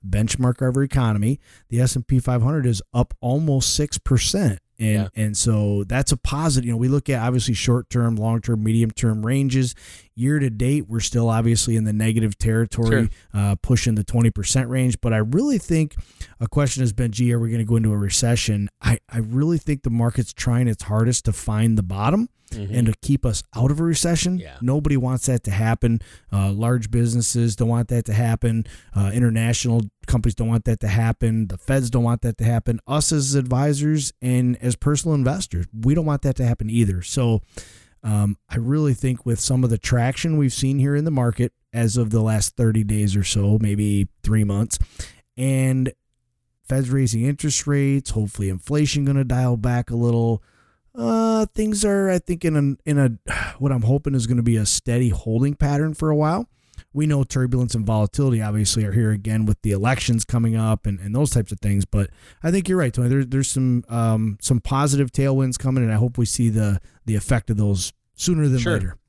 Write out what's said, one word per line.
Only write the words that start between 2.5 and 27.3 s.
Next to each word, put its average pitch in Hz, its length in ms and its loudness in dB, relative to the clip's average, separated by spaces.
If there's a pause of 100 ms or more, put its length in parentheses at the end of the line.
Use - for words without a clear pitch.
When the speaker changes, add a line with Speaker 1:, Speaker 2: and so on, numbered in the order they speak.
Speaker 1:
is 113 160 0 (120)
up 120 280 0
almost 135 520 0
six - 240 -2
percent. 131 640 0 (200)
And, 110 140 0
Speaker 2:
Yeah. 101 140 0 (180)
Speaker 1:
and 104 120 -4
so 104 460 0
that's 123 280 -2
a 131 60 0
positive. 139 480 0
You 120 60 -2
know, 117 60 -2
we 120 100 0
look 139 200 0
at 127 140 -2
obviously 123 320 0
short-term, 117 640 0
long-term, 110 480 -2
medium-term 110 600 0
ranges. 131 520 0 (400)
Year 139 240 0
to 135 100 0
date, 120 380 -2
we're 113 140 -4
still 117 280 0
obviously 113 460 2
in 110 80 0
the 107 100 -2
negative 110 460 0
territory, 113 500 0
Speaker 2:
Sure. 117 200 2 (320)
Speaker 1:
uh, 101 200 2
pushing 120 320 2
the 104 100 0
twenty 117 280 2
percent 120 380 -2
range. 127 300 0
But 117 140 0
I 110 40 2
really 180 420 2
think 160 340 0 (460)
a 117 80 -2
question 139 340 0
has 117 120 0
been, 117 180 -2
"Gee, 120 200 0
are 120 80 0
we 113 120 -2
gonna 117 120 0
go 110 120 2
into 110 180 2
a 104 40 0
recession?" 104 720 0 (120)
I, 117 160 2 (100)
I 120 120 -4
really 135 400 0
think 143 240 -4
the 123 80 -2
market's 117 420 0
trying 120 340 0
its 110 160 -2
hardest 113 420 0
to 113 60 2
find 110 460 0
the 104 60 -2
bottom 110 440 0 (240)
Speaker 2:
Mm-hmm. 104 240 -6
Speaker 1:
and 120 120 2
to 110 140 2
keep - 240 0
us - 180 -2 (120)
out 127 160 2
of 147 80 -2
a 165 40 0
recession. 170 540 0
Speaker 2:
Yeah. 80 240 -10
Speaker 1:
Nobody 143 360 0
wants 127 300 -2
that 123 180 0
to 104 60 -4
happen. 113 500 0 (320)
Uh, 98 180 0
large 113 400 -2
businesses 117 640 0